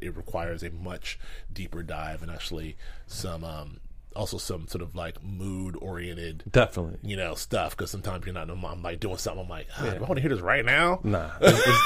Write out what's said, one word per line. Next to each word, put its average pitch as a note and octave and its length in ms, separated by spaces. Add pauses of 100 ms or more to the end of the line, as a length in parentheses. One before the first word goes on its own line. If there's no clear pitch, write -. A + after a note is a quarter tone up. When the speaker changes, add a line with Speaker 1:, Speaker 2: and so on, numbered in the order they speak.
Speaker 1:
it F2 140
requires E2+ 460
a E2 80
much F2 480 (340)
deeper E2+ 300
dive D#2 400
and D#2+ 80
actually D#2+ 460 (300)
some, E2 380
um, D2+ 360 (340)
also G#2 240
some D#2+ 280
sort F#2 140
of, E2+ 140
like, E2+ 280
mood-oriented, F2+ 1300
Speaker 2:
Definitely. F#2 520
Speaker 1:
you G2+ 160
know, E2+ 160
stuff, F2 420
'cause F2 140
sometimes F2+ 340
you're F#2 80
not F2 120
in D#2+ 40
the E2 80
mo-, F2+ 120
I'm, E2+ 140
like, E2+ 160
doing F2+ 200
something, F#2 260
I'm F2+ 60
like, D#2+ 160 (100)
"Ah, - 80
Speaker 2:
Yeah. G2+ 140
Speaker 1:
do A2 60
I - 40
wanna C#3 140
hear D3+ 80
this A2 100
right A2+ 240
now?" E3 400
Speaker 2:
Nah, F2+ 280 (100)
it's, - 160
it's, C6+ 280